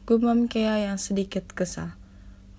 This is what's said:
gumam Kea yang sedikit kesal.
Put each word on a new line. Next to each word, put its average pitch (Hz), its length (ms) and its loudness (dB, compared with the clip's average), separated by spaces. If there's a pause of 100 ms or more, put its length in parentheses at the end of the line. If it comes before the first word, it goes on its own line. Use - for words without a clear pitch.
gumam 233 420 4
Kea 214 400 0
yang 196 80 -2
sedikit 196 560 -2
kesal. 170 400 -4 (640)